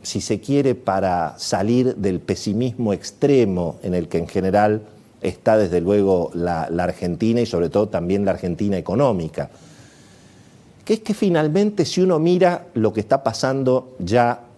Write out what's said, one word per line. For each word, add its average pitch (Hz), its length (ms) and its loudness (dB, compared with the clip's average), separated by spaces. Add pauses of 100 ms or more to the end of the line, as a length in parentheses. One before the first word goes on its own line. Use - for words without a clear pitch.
si - 200 -6
se 107 180 -4
quiere, 135 340 0
para 92 640 -2
salir 120 580 0
del 95 240 -2
pesimismo 113 720 -4
extremo 98 880 0
en 95 100 -4
el 87 160 -2
que - 80 -6
en 85 120 -2
general 104 540 0 (380)
está, - 380 0
desde 90 220 2
luego, 95 520 2
la, 85 380 -4
la 85 140 -2
Argentina 90 560 -2
y 117 60 0
sobre 85 240 -2
todo 107 180 2
también 92 360 -2
la 95 60 2
Argentina 92 480 -2
económica, 87 720 -2 (1300)
que 214 100 2
es 220 60 -2
que 226 120 -4
finalmente, 190 720 2
si - 160 -2
uno 180 200 4
mira 175 540 2
lo 120 180 2
que 107 80 -2
está 127 240 0
pasando 127 760 0
ya 120 460 2 (140)